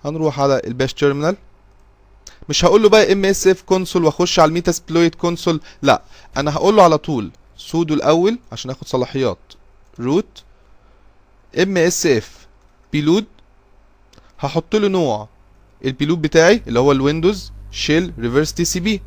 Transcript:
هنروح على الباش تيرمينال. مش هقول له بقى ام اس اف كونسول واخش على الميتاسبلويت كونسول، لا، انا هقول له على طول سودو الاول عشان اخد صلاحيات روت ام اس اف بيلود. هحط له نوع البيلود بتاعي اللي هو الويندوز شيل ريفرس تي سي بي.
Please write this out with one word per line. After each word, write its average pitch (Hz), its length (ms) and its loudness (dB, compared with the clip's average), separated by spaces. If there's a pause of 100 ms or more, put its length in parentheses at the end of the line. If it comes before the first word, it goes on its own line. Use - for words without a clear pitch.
هنروح 156 340 -4
على 139 280 2
الباش 131 260 -4
تيرمينال. 147 440 0 (1120)
مش 151 160 0
هقول 202 180 4
له 208 60 6
بقى 208 240 4
ام 196 120 0
اس 196 220 0
اف 190 140 2
كونسول 185 440 -2
واخش 170 340 0
على 156 100 6
الميتاسبلويت 170 680 -2
كونسول، 170 460 -4 (200)
لا، 139 200 2 (360)
انا 147 160 -4
هقول 190 220 0
له 202 80 8
على 160 140 4
طول 120 340 -6 (260)
سودو 160 360 -4
الاول 175 460 0 (120)
عشان - 200 -12
اخد - 160 -14
صلاحيات 123 500 -4 (600)
روت 139 440 -4 (1200)
ام 190 160 0
اس 170 280 0
اف - 420 -2 (460)
بيلود. 160 320 0 (1120)
هحط 160 360 -6
له 208 120 0
نوع 131 400 -2 (580)
البيلود 147 360 -2
بتاعي 165 460 4
اللي 117 120 0
هو 139 120 4
الويندوز 160 600 0 (200)
شيل 170 480 -2
ريفرس 123 340 0
تي 170 120 -2
سي - 140 -4
بي. 196 280 -4